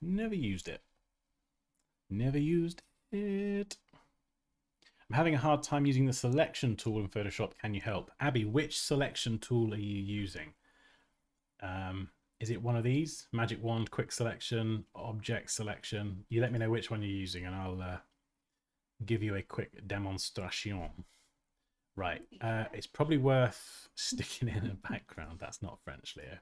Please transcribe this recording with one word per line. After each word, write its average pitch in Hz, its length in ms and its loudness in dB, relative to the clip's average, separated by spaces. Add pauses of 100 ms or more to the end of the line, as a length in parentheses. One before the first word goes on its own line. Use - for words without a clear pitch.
Never 202 340 0
used 101 320 0
it. - 140 -8 (1300)
Never 123 280 0
used 170 440 2 (300)
it. 202 640 -2 (1300)
I'm 110 60 -4
having 160 200 6
a 135 40 4
hard 147 240 4
time 143 220 2
using 135 200 6
the 131 80 4
selection 127 640 2
tool 110 240 0
in 101 80 0
Photoshop. 101 520 -2
Can 107 140 -4
you 98 80 0
help? 98 380 -4
Abby, 127 260 2
which 147 340 0
selection 131 600 0
tool 117 340 2
are 104 40 -2
you 101 240 -2
using? 95 520 -4 (1080)
Um, 95 480 -4 (300)
is 113 100 -4
it 110 120 -2
one 120 140 2
of 117 80 2
these? 143 480 0
Magic 113 320 0
Wand, 113 260 0
Quick - 220 -2
Selection, 113 720 0 (120)
Object 110 540 -4
Selection? 104 800 -4
You 113 120 2
let 123 100 2
me 120 80 0
know 113 100 2
which 113 220 0
one 110 100 -2
you're 104 80 -2
using 90 360 -4
and 92 100 -4
I'll, 92 260 -4
uh, 90 160 -4 (1080)
give 107 180 2
you 107 120 2
a 95 60 0
quick - 460 -6
demonstration. 95 1160 -4 (920)
Right, 87 260 -2 (200)
uh, 113 320 0
it's - 140 -8
probably 151 300 2
worth 131 720 4
<laughs> - 40 -20
sticking - 540 -2
in 104 180 0
a 98 220 -6
background. - 500 -8
That's - 220 -10
not - 220 -8
French, - 320 -12
Leo. 76 260 -12